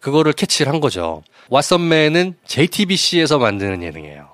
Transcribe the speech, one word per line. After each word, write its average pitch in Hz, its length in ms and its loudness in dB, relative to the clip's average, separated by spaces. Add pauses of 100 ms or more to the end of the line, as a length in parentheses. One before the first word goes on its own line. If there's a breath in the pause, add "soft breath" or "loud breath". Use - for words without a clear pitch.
그거를 151 340 2
캐치를 143 360 -2
한 160 100 0
거죠. 85 420 -4 (260 soft breath)
왓썸맨은 165 840 2 (120)
제이티비씨에서 170 920 0
만드는 98 440 0
예능이에요. 76 520 -14